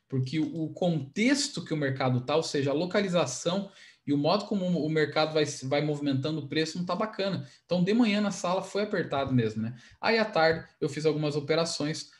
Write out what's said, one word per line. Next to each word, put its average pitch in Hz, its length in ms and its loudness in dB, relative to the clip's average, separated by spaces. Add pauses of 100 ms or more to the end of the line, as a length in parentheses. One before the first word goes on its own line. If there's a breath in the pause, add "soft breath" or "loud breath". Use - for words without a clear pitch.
porque 131 320 -2
o, 160 240 -2
o 151 60 -4
contexto 185 960 0
que - 80 -4
o 160 40 -2
mercado 131 440 0
tá, 147 160 0
ou 160 60 2
seja, 143 260 -2
a 135 40 0
localização 180 960 0 (380 loud breath)
e 143 60 2
o 143 40 2
modo 175 280 2
como 190 200 -2
o 156 240 2
mercado 156 440 2
vai, 156 100 4 (200)
vai 143 180 0
movimentando 147 580 -2
o 131 80 -10
preço 156 300 -2
não 175 80 -4
tá 180 100 -2
bacana." 196 500 -4 (200 loud breath)
Então, 180 180 2
de 190 100 2
manhã 214 280 4
na 202 100 0
sala 185 300 -2
foi 196 220 -4
apertado 143 500 -2
mesmo, 113 280 2
né? 117 140 -6 (240 loud breath)
Aí, 226 180 2
à 220 60 2
tarde, 165 420 2 (140 loud breath)
eu 160 80 -2
fiz 151 180 -4
algumas 151 300 2
operações, 156 840 -2